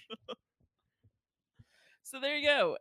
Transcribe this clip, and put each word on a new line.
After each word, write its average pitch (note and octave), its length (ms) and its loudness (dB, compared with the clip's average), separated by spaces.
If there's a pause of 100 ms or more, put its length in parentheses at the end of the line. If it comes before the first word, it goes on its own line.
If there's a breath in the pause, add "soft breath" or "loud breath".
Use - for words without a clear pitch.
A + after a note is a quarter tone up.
<laughs> - 300 -16 (1700)
So - 160 -16
there C#4+ 180 -2
you D4 100 0
go. A#3+ 340 4